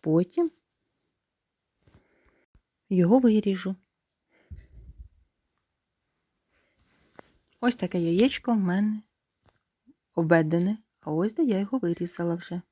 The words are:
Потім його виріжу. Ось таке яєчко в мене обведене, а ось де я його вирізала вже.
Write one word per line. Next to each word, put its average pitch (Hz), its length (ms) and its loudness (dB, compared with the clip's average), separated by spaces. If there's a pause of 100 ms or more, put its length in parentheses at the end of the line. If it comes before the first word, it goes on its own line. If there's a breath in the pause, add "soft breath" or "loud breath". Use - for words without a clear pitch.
Потім 185 500 0 (2500)
його 185 300 4
виріжу. 202 580 0 (3750 soft breath)
Ось 240 160 0
таке 180 240 -4
яєчко 190 520 0
в 226 40 2
мене 208 460 -2 (1120)
обведене, 170 640 2 (220)
а - 100 -10
ось 180 240 -2
де 339 80 -2
я 226 160 0
його 202 200 -4
вирізала 170 560 -4
вже. 175 260 -8 (120)